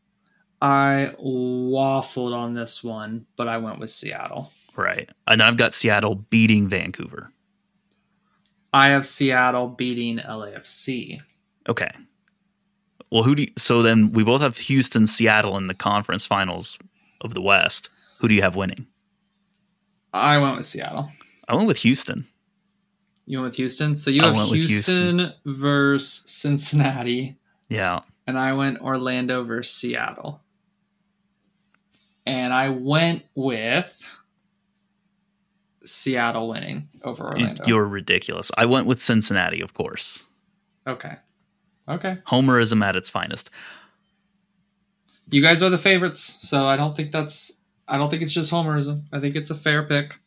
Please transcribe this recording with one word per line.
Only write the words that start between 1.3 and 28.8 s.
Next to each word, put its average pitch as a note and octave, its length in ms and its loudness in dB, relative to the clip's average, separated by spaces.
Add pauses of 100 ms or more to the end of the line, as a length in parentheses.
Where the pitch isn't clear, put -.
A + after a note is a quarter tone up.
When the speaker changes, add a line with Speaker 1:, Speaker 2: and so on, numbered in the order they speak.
Speaker 1:
on A#2+ 200 -6
this A#2 280 -6
one, A2+ 440 -10 (100)
but A#2+ 100 -4
I A#2 120 -2
went A2 200 -8
with A2 120 -10
Seattle. - 600 -8 (240)
Speaker 2:
Right. F#2 340 -4 (200)
And A2 140 4
I've A#2 160 4
got A#2+ 160 4
Seattle G#2 420 2
beating G#2+ 500 4
Vancouver. - 640 -8 (1400)
Speaker 1:
I C#3 160 6
have C#3 180 4
Seattle B2+ 600 2
beating A#2+ 500 -4
L A2 240 -10
A G2+ 120 -14
F A2 120 -16
C. - 540 -6 (480)
Speaker 2:
Okay. - 220 -2 (1160)
Well, A2 140 4
who C#3 140 4
do D3 80 0
you, - 120 -10
so A#2 260 4
then A2 300 6
we A2 120 2
both B2 160 4
have C3+ 180 0
Houston, A#2+ 480 2
Seattle G#2+ 520 2
in F#2+ 100 -4
the - 60 -4
conference G#2 520 -2
finals F#2+ 500 -2 (440)
of A2+ 140 -10
the F#2 60 -4
West. F#2+ 480 -2 (300)
Who B2 80 -2
do G#2+ 80 4
you G2 80 4
have F#2 140 2
winning? F#2+ 320 -6 (1200)
Speaker 1:
I C#3+ 260 4
went C#3 180 0
with - 80 -8
Seattle. - 480 -6 (340)
Speaker 2:
I A#2 80 0
went G#3 140 4
with E3 100 2
Houston. - 480 0 (1000)
Speaker 1:
You C3+ 140 -8
went B2+ 140 -4
with - 40 -12
Houston? C#3+ 400 -2
So C#3+ 140 -2
you C#3+ 120 4
Speaker 2:
I E3 40 8
Speaker 1:
have A2+ 100 6
Speaker 2:
went - 140 2
with - 160 2
Speaker 1:
Houston F3+ 540 2
Speaker 2:
Houston. F3+ 140 -4 (120)
Speaker 1:
versus C#3 840 0
Cincinnati. C#3 1080 0 (320)
Speaker 2:
Yeah. F#2+ 320 -2 (260)
Speaker 1:
And C3 100 -4
I C3 180 0
went C3+ 260 -2